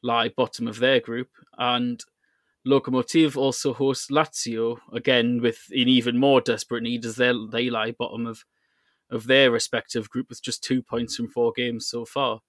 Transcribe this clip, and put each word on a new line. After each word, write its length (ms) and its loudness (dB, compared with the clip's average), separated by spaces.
lie 260 0
bottom 400 -2
of 120 -8
their 200 4
group. 300 -8
And 460 -2
Lokomotiv 720 2
also 360 0
hosts 380 -2
Lazio, 680 -2
again 500 2
with 300 -2
an 160 2
even 320 4
more 220 6
desperate 420 -4
need, 220 -6
as 100 -6
they, 160 2
they 180 -2
lie 220 -2
bottom 340 -6
of, 180 -10
of 180 -6
their 240 6
respective 580 -4
group 180 -6
with 140 -20
just 220 -10
two 180 0
points 340 -6
from 140 -6
four 260 0
games 320 -4
so 160 -8
far. 460 -4